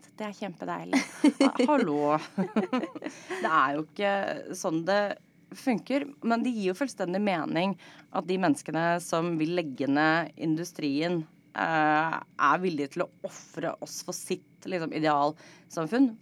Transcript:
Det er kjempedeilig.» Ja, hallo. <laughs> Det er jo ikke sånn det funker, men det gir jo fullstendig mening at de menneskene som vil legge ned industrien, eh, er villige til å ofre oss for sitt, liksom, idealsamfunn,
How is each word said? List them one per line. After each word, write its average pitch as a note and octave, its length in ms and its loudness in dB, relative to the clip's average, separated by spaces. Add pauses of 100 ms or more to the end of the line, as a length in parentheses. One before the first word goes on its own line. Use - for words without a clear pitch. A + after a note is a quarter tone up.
(140)
Det G#3+ 120 -10
er G#3 100 -12
kjempedeilig.» F3 640 -4 (380)
Ja, C#4 120 4 (140)
hallo. D3+ 520 2 (180)
<laughs> - 0 - (1040)
Det A3 80 2
er C#3+ 280 4
jo D#3 80 -4
ikke G3+ 280 0 (400)
sånn E3 300 -2
det G3+ 320 2 (360)
funker, C4 540 -2 (160)
men A#3 200 2
det B3 120 0
gir F#3+ 180 0
jo - 20 -8
fullstendig F#3+ 460 -2
mening F3+ 540 0 (380)
at F#3+ 140 -4
de F#3 120 0
menneskene E3+ 640 2
som E3+ 340 0
vil D#3 180 0
legge C#3+ 320 -2
ned D#3 520 4
industrien, D#3+ 880 -2 (280)
eh, D#3+ 600 2 (260)
er D3 180 4
villige D#3+ 360 -2
til F3 100 -2
å - 60 -8 (120)
ofre - 600 -8
oss - 200 -12
for - 100 -8
sitt, - 340 -6 (180)
liksom, F3 320 -4
idealsamfunn, D#3+ 1300 0